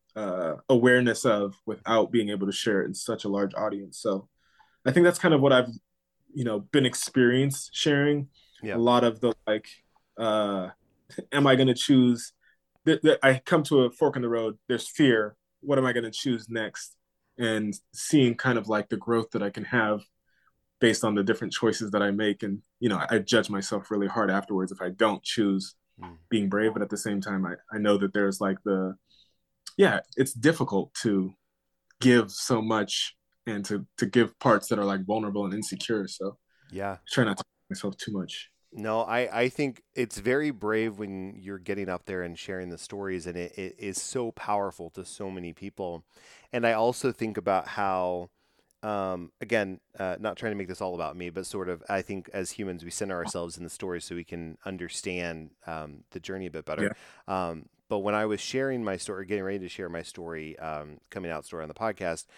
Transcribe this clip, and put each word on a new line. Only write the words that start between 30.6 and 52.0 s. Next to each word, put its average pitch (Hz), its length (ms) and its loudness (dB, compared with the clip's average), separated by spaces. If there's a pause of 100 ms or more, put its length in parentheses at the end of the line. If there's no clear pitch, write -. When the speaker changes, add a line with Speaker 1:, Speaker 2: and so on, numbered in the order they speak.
Speaker 1:
to 95 300 0 (680)
give 120 300 6
so 113 300 -2
much 110 540 -2 (320)
and 104 180 -4
to, 104 220 -4 (100)
to 117 100 0
give 117 320 2
parts 110 300 4
that 107 100 0
are, 101 60 0
like, 98 200 -2
vulnerable 101 400 -2
and 95 80 -4
insecure. 101 540 -6
So - 320 -10 (300)
Speaker 2:
Yeah. 98 280 -6 (140)
Speaker 1:
try 127 140 4
not 101 120 0
to - 80 -8
give - 320 -14
myself 98 200 -8
too - 160 -10
much. - 380 -8 (240)
Speaker 2:
No, 110 260 -2
I, 117 400 -2
I 127 80 2
think 135 340 -4 (100)
it's 117 240 -4
very 135 320 0
brave 110 480 -2
when 98 420 -10
you're 95 200 -12
getting 98 300 -6
up 90 160 -6
there 92 180 -6
and 85 140 -10
sharing 92 320 -10
the 82 100 -12
stories, 95 480 -8
and 87 100 -8
it, 87 180 -8
it 95 220 -10
is 101 240 -8
so 120 300 -6
powerful 98 600 -4
to 92 140 -14
so 98 240 -10
many 87 240 -10
people. 90 500 -10 (480)
And 120 140 -2
I 113 80 4
also 120 380 2
think 110 260 -4
about 92 300 0
how, 90 640 -2 (520)
um, 95 480 -4 (100)
again, 104 380 -2 (200)
uh, 92 200 -4
not 104 180 -6
trying 110 160 -4
to - 40 -6
make 95 120 -8
this 92 120 -8
all 92 140 -6
about 80 200 -6
me, 87 140 -8
but 87 160 -8
sort 92 240 -8
of, 85 180 -8
I 98 140 -2